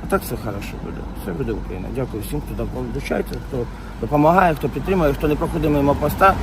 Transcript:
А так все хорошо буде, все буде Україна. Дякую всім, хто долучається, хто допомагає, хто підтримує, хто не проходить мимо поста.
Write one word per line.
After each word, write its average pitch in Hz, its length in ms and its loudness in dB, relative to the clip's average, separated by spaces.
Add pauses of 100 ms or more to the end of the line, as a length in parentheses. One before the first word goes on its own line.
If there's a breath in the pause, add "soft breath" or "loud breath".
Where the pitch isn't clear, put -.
А - 60 -8
так 190 120 2
все - 140 -6 (100)
хорошо 98 280 -8 (120)
буде, - 120 -8 (260)
все 101 80 -6
буде 113 200 -2
Україна. - 440 -6
Дякую 113 280 -4
всім, 147 180 -4
хто 113 260 -6 (260)
долучається, - 420 -2 (120)
хто 135 100 -6 (440 loud breath)
допомагає, 156 540 6
хто 135 140 -2
підтримує, 151 440 2
хто 151 140 -2
не 151 80 4
проходить 151 360 0
мимо 143 240 4
поста. 185 480 4